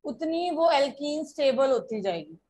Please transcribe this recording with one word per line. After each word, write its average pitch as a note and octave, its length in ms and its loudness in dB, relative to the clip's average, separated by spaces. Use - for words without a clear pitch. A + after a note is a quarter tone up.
उतनी E4 480 -2
वो E4 200 2
alkene D4 540 0
stable C4+ 460 2
होती A3 300 -2
जाएगी। E3+ 360 -6